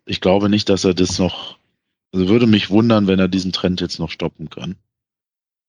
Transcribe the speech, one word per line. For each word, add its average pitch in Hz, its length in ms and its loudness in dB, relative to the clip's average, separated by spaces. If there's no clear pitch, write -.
ich - 160 -8
glaube 101 280 2
nicht, 104 200 0
dass 95 160 0
er 92 100 2
das 90 240 0
noch, - 380 -4
also 92 160 0
würde 120 180 4
mich 104 240 2
wundern, 110 360 4
wenn 95 120 2
er 92 100 2
diesen 92 240 -2
Trend 90 280 -2
jetzt 87 180 -6
noch 80 120 -6
stoppen 80 400 -10
kann. - 260 -12